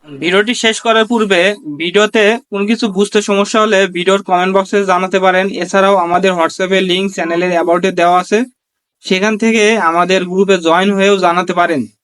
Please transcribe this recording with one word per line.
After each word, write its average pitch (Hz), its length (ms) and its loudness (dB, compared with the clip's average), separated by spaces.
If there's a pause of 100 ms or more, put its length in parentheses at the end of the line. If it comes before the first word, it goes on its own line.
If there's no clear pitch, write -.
ভিডিওটি 180 500 -2
শেষ 220 260 -2
করার 226 260 2
পূর্বে 214 340 0 (360)
ভিডিওতে 208 460 0 (260)
কোনো 202 160 -6
কিছু 220 240 -4
বুঝতে 202 320 -2
সমস্যা 202 400 -2
হলে 214 260 2
ভিডিওর 180 360 -2
কমেন্ট 185 320 0
বক্সে 190 300 0
জানাতে 185 340 0
পারেন। 185 260 2 (160)
এছাড়াও 190 360 2
আমাদের 180 340 0
WhatsApp-এর 185 520 -2
লিংক 185 300 -2
চ্যানেলের 175 460 -2
about-এ 175 320 0
দেওয়া 180 280 2
আছে, 208 200 -2 (640)
সেখান 190 340 -2
থেকে 226 260 2 (140)
আমাদের 175 480 2
গ্রুপে 185 320 2
জয়েন 170 340 2
হয়েও 196 260 2
জানাতে 175 360 0
পারেন। 170 280 0 (220)